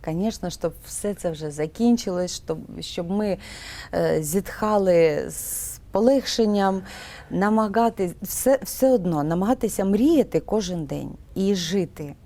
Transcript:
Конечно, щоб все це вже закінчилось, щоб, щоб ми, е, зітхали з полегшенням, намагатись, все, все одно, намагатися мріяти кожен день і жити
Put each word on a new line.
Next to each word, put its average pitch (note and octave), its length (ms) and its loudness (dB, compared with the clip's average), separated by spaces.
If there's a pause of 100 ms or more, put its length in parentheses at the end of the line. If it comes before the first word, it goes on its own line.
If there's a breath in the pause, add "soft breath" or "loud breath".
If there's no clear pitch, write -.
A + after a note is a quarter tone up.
Конечно, F#3 440 -4
щоб E3 240 -6 (120)
все - 280 -6
це F3+ 180 -4
вже D#3 200 -8
закінчилось, F3+ 840 0
щоб, - 220 -6 (220)
щоб E3+ 320 -8
ми, G3+ 260 0 (580 loud breath)
е, D#3+ 280 2
зітхали F3 1040 2
з - 380 -8 (240)
полегшенням, G#3 880 2 (480 loud breath)
намагатись, G#3 920 2
все, B3+ 420 2
все - 280 2
одно, F3 320 2
намагатися F#3+ 600 0
мріяти A3 540 4
кожен F3+ 460 -2
день C#3 260 -6 (240)
і G3 200 2
жити E3 600 -4 (100)